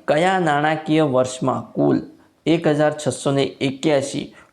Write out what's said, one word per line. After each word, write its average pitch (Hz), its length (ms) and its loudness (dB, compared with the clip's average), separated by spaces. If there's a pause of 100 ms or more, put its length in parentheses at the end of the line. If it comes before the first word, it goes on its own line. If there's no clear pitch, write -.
કયા 175 300 2
નાણાકીય 156 640 0
વર્ષમાં 127 680 -2
કુલ 143 280 2 (460)
એક 160 200 2
હજાર 151 260 2
છસો 143 380 -4
ને 139 120 2
એક્યાસી 135 920 -2 (180)